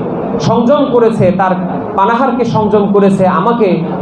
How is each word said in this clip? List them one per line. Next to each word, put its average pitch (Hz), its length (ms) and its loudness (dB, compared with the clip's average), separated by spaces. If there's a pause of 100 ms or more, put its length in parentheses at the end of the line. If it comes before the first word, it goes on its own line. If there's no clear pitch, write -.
(400)
সংযম 240 520 2
করেছে, 226 460 2
তার 190 120 2 (460)
পানাহারকে 240 480 0
সংযম 208 480 0
করেছে, 196 340 2
আমাকে 190 560 0 (200)